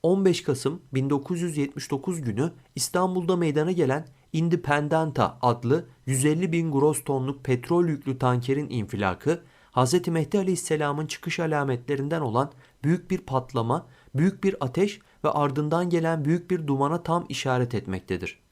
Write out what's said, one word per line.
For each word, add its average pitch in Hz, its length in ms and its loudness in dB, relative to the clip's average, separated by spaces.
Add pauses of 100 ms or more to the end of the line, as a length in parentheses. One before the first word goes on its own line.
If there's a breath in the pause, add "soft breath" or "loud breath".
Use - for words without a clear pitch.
On 190 220 4
beş 175 180 4
Kasım 147 380 -2 (120)
bin 131 160 0
dokuz 147 320 -2
yüz 160 160 -2
yetmiş 139 340 -4
dokuz 156 300 -4
günü 127 300 -2 (240 loud breath)
İstanbul'da 180 600 0
meydana 160 360 2
gelen 151 360 0 (260 soft breath)
Independenta 151 1080 2
adlı 123 440 2 (200 loud breath)
yüz 131 200 0
elli 160 260 2
bin 165 200 0
gross 147 320 2
tonluk 135 400 -4
petrol 165 440 2
yüklü 135 320 -4
tankerin 127 500 0
infilakı, 104 760 -2 (280 soft breath)
Hazreti 165 400 2
Mehdi 165 260 0
Aleyhisselam'ın 156 680 0
çıkış - 320 -8
alametlerinden 143 840 -2
olan 127 300 0 (320 soft breath)
büyük 170 280 0
bir 185 60 0
patlama, 127 680 -2 (280 soft breath)
büyük 180 280 2
bir 190 160 2
ateş 180 400 -2 (240 soft breath)
ve 151 60 2
ardından 151 600 0
gelen 160 360 0
büyük 170 260 0
bir 165 160 -2
dumana 143 360 0
tam 170 260 -2
işaret 127 460 -2
etmektedir. 92 640 -6 (120)